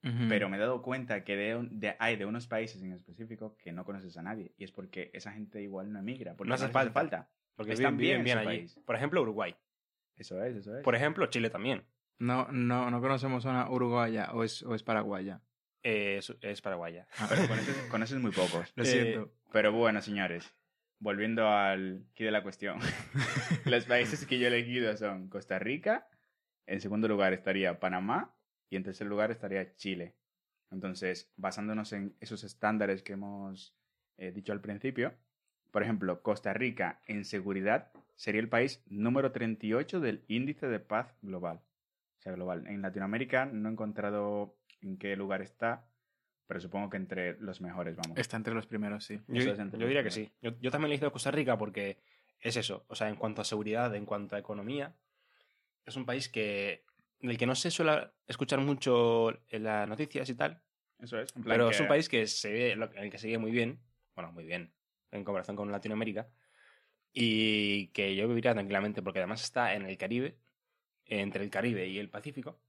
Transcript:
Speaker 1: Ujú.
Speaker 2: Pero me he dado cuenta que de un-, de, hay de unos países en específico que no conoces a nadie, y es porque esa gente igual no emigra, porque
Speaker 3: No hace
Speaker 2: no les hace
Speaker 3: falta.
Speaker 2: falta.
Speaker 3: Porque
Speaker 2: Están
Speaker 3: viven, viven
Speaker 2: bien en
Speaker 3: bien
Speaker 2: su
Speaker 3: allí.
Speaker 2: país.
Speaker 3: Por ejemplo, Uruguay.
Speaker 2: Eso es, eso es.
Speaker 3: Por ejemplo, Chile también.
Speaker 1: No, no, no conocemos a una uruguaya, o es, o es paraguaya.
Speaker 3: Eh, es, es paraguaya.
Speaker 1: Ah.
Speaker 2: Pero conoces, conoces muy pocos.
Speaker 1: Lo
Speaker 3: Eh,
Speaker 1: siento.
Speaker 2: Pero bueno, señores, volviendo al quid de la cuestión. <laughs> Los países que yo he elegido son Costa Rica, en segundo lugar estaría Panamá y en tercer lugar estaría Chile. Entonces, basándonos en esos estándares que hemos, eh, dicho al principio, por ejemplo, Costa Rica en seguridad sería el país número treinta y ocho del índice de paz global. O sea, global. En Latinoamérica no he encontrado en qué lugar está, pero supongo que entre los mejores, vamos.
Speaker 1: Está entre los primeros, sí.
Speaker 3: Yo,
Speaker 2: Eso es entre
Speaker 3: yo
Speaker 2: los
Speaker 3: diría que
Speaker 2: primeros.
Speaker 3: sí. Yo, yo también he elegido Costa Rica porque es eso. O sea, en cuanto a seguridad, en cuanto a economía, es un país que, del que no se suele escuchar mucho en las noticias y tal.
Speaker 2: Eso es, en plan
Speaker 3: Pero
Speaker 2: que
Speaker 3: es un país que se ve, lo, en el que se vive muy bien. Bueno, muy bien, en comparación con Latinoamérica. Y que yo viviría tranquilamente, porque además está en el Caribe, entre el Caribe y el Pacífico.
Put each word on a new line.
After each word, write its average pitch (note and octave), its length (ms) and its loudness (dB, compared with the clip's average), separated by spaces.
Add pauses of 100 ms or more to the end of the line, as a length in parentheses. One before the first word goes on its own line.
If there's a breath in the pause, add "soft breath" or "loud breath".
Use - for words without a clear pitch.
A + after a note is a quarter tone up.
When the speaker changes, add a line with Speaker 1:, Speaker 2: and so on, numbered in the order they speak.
Speaker 1:
Ujú. A#2 260 2
Speaker 2:
Pero G2+ 200 4
me G2 80 -4
he - 20 -4
dado A#2+ 220 2
cuenta A#2+ 420 -2
que G2+ 120 -2
de G#2 200 0
un-, A#2+ 240 -6
de, G#2 200 -2
hay A2+ 160 2
de G2+ 100 -2
unos A#2+ 220 -4
países A2 340 -4
en F#2 120 -8
específico A2 640 -14
que - 140 -12
no F2+ 140 -8
conoces F#2+ 320 -10
a E2 60 -12
nadie, G2+ 340 -8
y G2+ 60 -12
es F#2 80 -14
porque F#2+ 420 -10
esa G2 200 -12
gente G#2 280 -10
igual G2 320 -8
no G#2 60 -8
emigra, G2+ 360 -6
porque G2 140 -6
Speaker 3:
No B2+ 60 4
hace C3 80 0
Speaker 2:
no C3+ 60 0
les A#2+ 60 0
hace C3 160 4
Speaker 3:
falta. - 20 -12 (240)
Speaker 2:
falta. - 120 -8 (260)
Speaker 3:
Porque A2 180 -4
Speaker 2:
Están B2 240 4
Speaker 3:
viven, A#2+ 260 4
viven - 0 -
Speaker 2:
bien A#2+ 160 4
en A2 40 2
Speaker 3:
bien - 20 -
Speaker 2:
su F#2+ 40 0
Speaker 3:
allí. E2+ 100 0 (160)
Speaker 2:
país. - 120 -20
Speaker 3:
Por A2+ 80 2
ejemplo, D3 260 2
Uruguay. G#2 340 0 (600)
Speaker 2:
Eso F#2+ 280 -6
es, B2 120 -2
eso G#2 220 -8
es. C#3+ 60 -10
Speaker 3:
Por B2+ 120 6
ejemplo, D3+ 320 2
Chile A2+ 240 2
también. A2 320 -2 (340)
Speaker 1:
No, B2 340 0
no, B2 380 2
no A#2+ 120 0
conocemos C3 440 0
a C3+ 60 0
una B2+ 180 2
uruguaya, A#2+ 640 2
o A2+ 100 2
es, - 200 -4
o A#2+ 100 -4
es A2 80 -2
paraguaya. G2+ 600 0 (420)
Speaker 3:
Eh, G#2 360 2
es, G2 120 -10 (100)
es G2+ 200 -6
paraguaya. E2+ 460 -6 (100)
Speaker 1:
Ah. A2 100 -2
Speaker 2:
Pero E3 200 4
conoces, - 280 0 (140)
conoces A#2 300 -2
muy A#2 120 0
pocos. F2 440 0
Speaker 1:
Lo B2 80 0
Speaker 3:
Eh, - 20 4
Speaker 1:
siento. A#2 480 2 (180)
Speaker 2:
Pero G#2+ 200 6
bueno, A2 300 4
señores, G2 520 -2 (460)
volviendo G#2+ 500 2
al F#2+ 640 4
quid A2 120 -4
de G#2+ 60 2
la G#2+ 120 2
cuestión. G2+ 360 -6
<laughs> C3+ 840 -2
Los A#2+ 200 4
países B2 420 4
que C3 100 2
yo B2 80 4
he - 40 6
elegido A#2+ 480 2
son G2 300 -4
Costa F#2+ 320 -4
Rica, D#3 480 0 (600)
en G2 140 -4
segundo G#2+ 260 2
lugar G2 260 6
estaría F#2 460 2
Panamá F#2+ 560 0 (340)
y F#2+ 60 -6
en F#2+ 80 -2
tercer G2 240 -6
lugar G#2 240 2
estaría G2 440 -4
Chile. F2+ 400 -6 (540)
Entonces, F#2 680 -4
basándonos G#2 580 -4
en G2+ 260 -6
esos A2 240 -10
estándares G#2 580 0
que - 120 -10
hemos, G2 600 -12 (420)
eh, F#2 140 -6
dicho G2 220 -4
al G2+ 80 -4
principio, A#2+ 540 -2 (560)
por G#2 100 4
ejemplo, G2 400 0
Costa G2+ 320 0
Rica A2 540 -2
en G#2 180 -4
seguridad G2 640 0 (240)
sería G#2+ 260 0
el A2+ 80 -2
país B2 380 2
número B2 440 2
treinta A2+ 340 -2
y G#2+ 80 2
ocho D3+ 260 0
del A#2 280 0
índice C3+ 400 -2
de A2+ 120 0
paz A2 440 -2
global. F2+ 380 -6 (580)
O - 20 -20
sea, F#2+ 120 -8
global. F2+ 340 -4
En G2+ 160 -6
Latinoamérica G#2+ 640 0
no G#2+ 200 -4
he A2 40 -2
encontrado G#2 840 -2 (260)
en F#2+ 160 -8
qué G2 180 -4
lugar G2 260 -2
está, A#2 460 -4 (580)
pero F#2+ 140 -6
supongo G2 300 -4
que G2+ 80 -6
entre F2+ 420 -2
los F#2+ 220 -8
mejores, F2 340 -6
vamos. E2 220 -6
Speaker 1:
Está - 200 -4
entre A2 160 -2
los A2+ 140 -4
primeros, G#2 380 -4
sí. G#2+ 220 -10
Speaker 3:
Yo, B2 140 2
Speaker 2:
Eso C3 120 4
es G2+ 60 -4
entre G2+ 200 -6
Speaker 3:
yo A2+ 60 0
Speaker 2:
los B2 40 4
Speaker 3:
diría C#3 140 4
que G#2+ 60 0
Speaker 2:
primeros. G#2 240 -6
Speaker 3:
sí. - 80 -20
Yo, A#2 180 -6
yo B2 120 -2
también D3 200 2
he - 40 2
elegido C#3+ 160 0
Costa C3+ 200 -2
Rica B2+ 260 2
porque G2+ 400 -4 (440 soft breath)
es A#2+ 160 0
eso. G2 300 -4
O A2 80 -12
sea, G#2+ 140 0
en G#2 60 -4
cuanto G#2+ 260 -4
a G2+ 40 -2
seguridad, G#2+ 500 0
en G#2 100 -4
cuanto G#2 300 -4
a G2+ 40 -2
economía, A#2+ 540 -6 (920)
es A#2+ 100 -10
un C3 100 -6
país B2+ 240 -4
que, G2+ 540 -2 (380)
del A#2+ 160 -2
que A#2+ 100 2
no C3 80 2
se E3 160 0
suele D#3 380 2 (180)
escuchar C3+ 320 0
mucho A#2+ 720 6 (200)
en A2 140 -4
las G#2+ 240 0
noticias C3+ 420 -4
y B2 60 -4
tal. D3 260 0 (380)
Speaker 2:
Eso A#2+ 200 -8
es, B2 160 -8
en B2 80 -8
plan A2+ 120 4
Speaker 3:
Pero A#2 140 8
Speaker 2:
que G#2+ 60 4
Speaker 3:
es G2+ 60 4
un G2+ 60 4
país D#3 220 4
que A2+ 180 4
se - 240 -2
ve, A#2 240 2
lo, A2 180 -4
en G2+ 120 -8
el G#2 40 -4
que F#2+ 80 -12
se A2 100 -8
vive A2+ 120 0
muy A2 120 -2
bien. A#2 280 2 (360)
Bueno, F2 160 -10
muy E2+ 120 -14
bien, E2+ 280 -8 (400)
en G2+ 120 -8
comparación G2 340 -4
con G2+ 140 -4
Latinoamérica. G#2+ 560 -4 (840 soft breath)
Y G#2+ 760 4
que G2 280 0
yo G2+ 120 2
viviría A#2 260 4
tranquilamente, G2+ 480 0
porque F#2+ 180 -4
además G2 240 -2
está A#2+ 320 2
en G2+ 100 -4
el F#2+ 120 -8
Caribe, A#2+ 400 -2 (680)
entre G2+ 380 -2
el G#2 60 -6
Caribe G2 380 -2
y F#2+ 120 -6
el G#2 100 -8
Pacífico. C3+ 600 -12